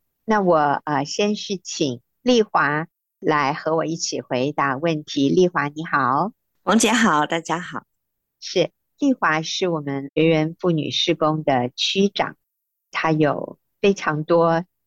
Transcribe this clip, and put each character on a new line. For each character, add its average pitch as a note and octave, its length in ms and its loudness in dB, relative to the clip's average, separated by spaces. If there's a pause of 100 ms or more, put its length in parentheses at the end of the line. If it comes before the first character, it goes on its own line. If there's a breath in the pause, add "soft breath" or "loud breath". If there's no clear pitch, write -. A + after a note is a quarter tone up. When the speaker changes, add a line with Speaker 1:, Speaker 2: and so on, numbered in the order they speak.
(240)
Speaker 1:
那 G#3+ 160 0
我， F3 160 4 (300)
呃， C#3+ 180 -2
先 G#3 320 -2
是 G3+ 260 -8
请 C3 380 -4 (220)
丽 A#3+ 200 4
华 D#3 460 0 (320)
来 D3 320 2
和 D#3+ 240 -2
我 D#3 100 0
一 D#3+ 120 -6
起 C3+ 240 -6
回 C3+ 320 -2
答 C#3 240 -2
问 D#3 260 -2
题。 C#3 240 -2
丽 F3 220 4
华， D3 180 -4
你 D3+ 160 -10
好。 C#3+ 480 0 (320)
Speaker 2:
冯 G#3 160 2
姐 A3 140 2
好， F3 320 2
大 E3 160 -2
家 E3 180 -4
好。 D#3 240 -12 (560)
Speaker 1:
是， - 320 0 (280)
丽 C#4 140 2
华 D#3+ 280 0
是 E3+ 260 -4
我 E3 140 -2
们 C#3 340 -6
学 D#3 80 4
员 D#3+ 340 2
妇 F3+ 140 0
女 D3+ 200 -2
事 - 220 0
工 D#3 300 0
的 B2+ 320 0
区 - 320 0
长， - 300 -4 (520)
她 - 220 -2
有 D3+ 480 0 (220)
非 G3+ 120 4
常 D#3 300 -4
多 E3+ 420 2 (220)